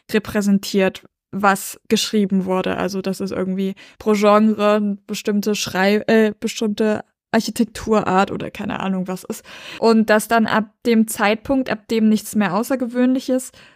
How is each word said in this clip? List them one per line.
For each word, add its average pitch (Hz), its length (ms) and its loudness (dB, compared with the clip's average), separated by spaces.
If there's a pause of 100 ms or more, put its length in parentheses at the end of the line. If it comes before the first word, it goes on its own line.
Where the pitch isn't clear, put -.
(120)
repräsentiert, 202 920 0 (280)
was 196 560 0
geschrieben 202 580 0
wurde. 185 320 -2
Also 185 240 -4
dass 190 180 -4
es 190 120 -6
irgendwie 190 420 -4 (240)
pro 214 160 0
Genre 208 640 4
eine 208 220 -2 (100)
bestimmte 208 480 -2
Schrei-, 202 520 0
äh, 220 320 4
bestimmte 214 640 -2 (280)
Architekturart 214 1000 0
oder - 220 -8
keine - 300 -8
Ahnung 185 260 -4
was 185 160 -10
ist. - 200 -10 (360)
Und 220 300 4
dass 214 180 4
dann 226 180 2
ab 220 280 -2 (120)
dem 226 220 4
Zeitpunkt, 240 640 -2
ab - 180 -6
dem 220 220 2
nichts 214 260 0
mehr 202 180 0
Außergewöhnliches 254 1000 -2 (220)